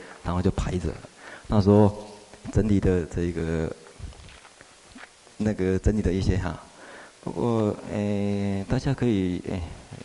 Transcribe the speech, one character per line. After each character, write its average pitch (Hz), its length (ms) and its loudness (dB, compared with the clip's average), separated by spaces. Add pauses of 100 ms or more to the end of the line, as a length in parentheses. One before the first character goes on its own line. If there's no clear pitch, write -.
(240)
然 90 80 -4
后 90 80 0
就 90 120 2
排 - 260 -2
着。 80 160 -4 (540)
那 110 120 2
时 98 120 6
候 104 360 6 (460)
整 110 140 4
理 101 120 4
的 92 260 2
这 87 260 -2
个， 82 440 -2 (1600)
那 107 160 2
个 92 260 2
整 107 180 2
理 101 60 2
的 90 100 2
一 95 80 0
些 92 160 2
哈。 87 240 -4 (600)
不 - 100 -8
过， 110 440 0 (160)
诶， 101 800 -2
大 123 100 0
家 139 140 0
可 123 120 -2
以， 92 440 0
诶， 92 120 -4 (440)